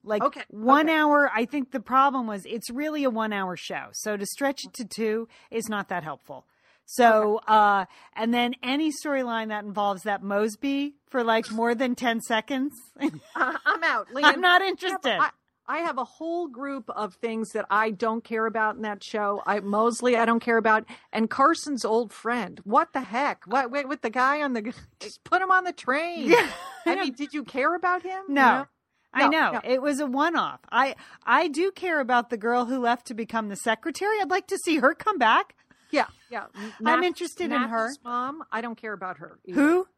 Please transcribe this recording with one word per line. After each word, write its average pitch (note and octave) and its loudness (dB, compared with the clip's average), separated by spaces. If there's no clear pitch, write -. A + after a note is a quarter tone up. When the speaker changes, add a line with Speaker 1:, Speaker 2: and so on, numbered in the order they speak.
Speaker 1:
Like, G#3+ -2
Speaker 2:
Okay, B3 -2
Speaker 1:
one C4+ 4
Speaker 2:
okay. D#4+ 4
Speaker 1:
hour, D4 4
I A3+ 0
think C4+ -4
the C4 -4
problem C4 2
was G3+ -8
it's - -10
really D4 -4
a B3+ 2
one-hour G#3 -4
show. - -10
So G#3 -6
to G3 -6
stretch C#4 -4
it - -18
to B3 -10
two A3 -4
is A3 -6
not G3+ -6
that F3 -4
helpful. C#3+ -14
So, A3 4
Speaker 2:
Okay. - -8
Speaker 1:
uh, G#3 6
and A3+ 0
then A#3+ 0
any C#4+ 0
storyline B3 -4
that G#3 -6
involves G3+ -2
that G3+ -2
Mosby A3+ -2
for, B3 -2
like, A3+ 2
more A#3 0
than B3 0
ten A#3 -2
seconds. C4 -2
<laughs> - -4
Speaker 2:
Uh, B3+ 0
I'm E4 0
out, A#3+ 0
Speaker 1:
I'm A#3+ -16
Speaker 2:
Lian. D4 4
Speaker 1:
not F4+ 6
Speaker 2:
I F#4+ 0
have, F#4 0
Speaker 1:
interested. F#4 -2
Speaker 2:
I, D4+ 2
I C4+ -4
have E4 -4
a B3 -4
whole E4 -6
group C4+ -10
of G#3 -6
things A3+ -6
that G#3 -4
I A3 2
don't A3+ -2
care A3+ -2
about G#3+ -2
in G#3+ -10
that G#3 -8
show. G#3 -2
I, G3+ 0
Mosley, A3+ 0
I A3+ 4
don't A3+ 2
care A#3 0
about. A3 4
And A3 0
Carson's D4 2
old A3 0
friend. A3 -6
What C4+ 2
the C4+ -2
heck? A#3+ -4
What, A#3+ 0
wait, C#4 -4
with C#4+ -6
the A3+ -4
guy C4+ 2
on C4+ -2
the, A3+ -4
<laughs> - -20
just - -16
put F4+ 2
him F#4+ -2
on F#4 6
the F4 -4
train. D#4+ -4
Speaker 1:
Yeah, A4 6
<laughs> - -10
I E4+ 2
Speaker 2:
I F#4 0
Speaker 1:
know. F#4+ -2
Speaker 2:
mean, C4+ -4
did C#4+ -10
you D4 -8
care C#4 -2
about F4+ -2
him? F#4 -10
Speaker 1:
No. C#4 2
Speaker 2:
No? C#4 -6
Speaker 1:
I C#4 4
Speaker 2:
No, - -
Speaker 1:
know. D4 2
Speaker 2:
no. A#3 -4
Speaker 1:
It B3+ 0
was C#4+ 0
a D4 -2
one-off. B3+ 0
I, B3+ 2
I D4 4
do E4 0
care F4 -2
about A#3+ 0
the A#3 -6
girl A#3+ 0
who C4 -4
left A#3+ 0
to A#3+ -10
become A3 -6
the G3 -8
secretary. E4+ -2
I'd D4+ -2
like F#4+ -2
to F#4+ -4
see E4 0
her C4+ 4
come G4+ -2
back. B3+ 2
Speaker 2:
Yeah, C#4+ 0
yeah. A#3 -10
M-, G#3 -12
Speaker 1:
I'm D4+ 2
Speaker 2:
Matth-, F4+ 0
Speaker 1:
interested F4 -4
in - 0
her. A3 -2
Speaker 2:
Matthew's C#4+ -10
mom, B3+ -6
I A3+ -6
don't A#3 -8
care G#3+ -10
about F#3 -10
her E3+ -20
either. F#3 -2
Speaker 1:
Who? F4 4